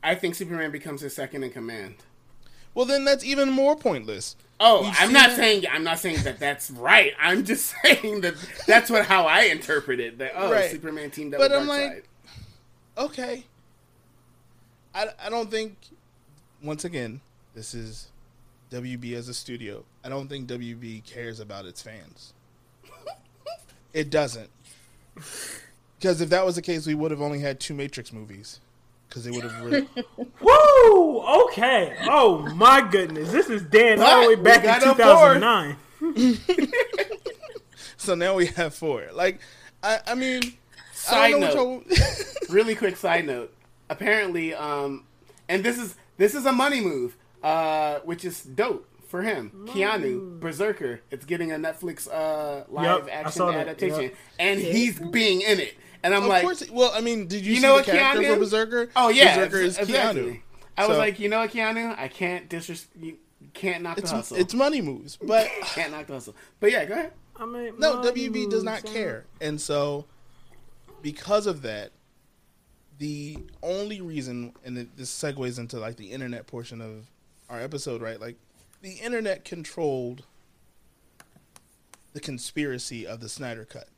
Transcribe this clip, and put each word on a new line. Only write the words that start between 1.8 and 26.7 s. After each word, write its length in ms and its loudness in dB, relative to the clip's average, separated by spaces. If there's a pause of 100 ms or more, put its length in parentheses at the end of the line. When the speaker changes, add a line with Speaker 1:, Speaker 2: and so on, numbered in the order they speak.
Speaker 2:
Well, 120 0
then 180 0
that's 200 0
even 260 0
more 260 2
pointless. 600 -6 (240)
Speaker 1:
Oh, 220 8
Speaker 2:
We've 80 -4
Speaker 1:
I'm 180 2
Speaker 2:
seen 60 2
Speaker 1:
not 160 10
Speaker 2:
that. 60 -2
Speaker 1:
saying, 360 2
I'm 120 -4
not 140 -4
saying 260 -4
that 140 -8
that's 320 -6
right. 500 4
I'm 240 0
just 340 -4
<laughs> 60 -6
saying 360 2
that 140 -4 (320)
that's 240 6
what, 160 2
how 200 2
I 180 4
interpret 560 -2
it. 180 -10
That, 180 -8
oh, 160 -2
Speaker 2:
Right. 180 2
Speaker 1:
Superman 400 -12
teamed 240 -12
up 60 -4
Speaker 2:
But 120 4
Speaker 1:
with 80 0
Speaker 2:
I'm 80 -6
Speaker 1:
Darkseid. 260 -4
Speaker 2:
like, 140 -20 (920)
okay. 460 -8 (1500)
I, 120 -4 (180)
I 60 -10
don't 200 -6
think, 260 -8 (840)
once 220 -10
again, 360 -10 (340)
this 200 -18
is 340 -14 (640)
W 280 -10
B 160 -12
as 140 -12
a 60 -16
studio. 500 -14 (200)
I 40 -16
don't 200 -10
think 200 -14
W 280 -12
B 300 -16
cares 340 -16
about 260 -16
its 160 -20
fans. 500 -20 (520)
<laughs> 80 -20 (1000)
It 180 -6
doesn't. 400 -6 (1500)
'Cause 200 0
if 100 -4
that 140 2
was 120 -2
the 60 -8
case, 220 -6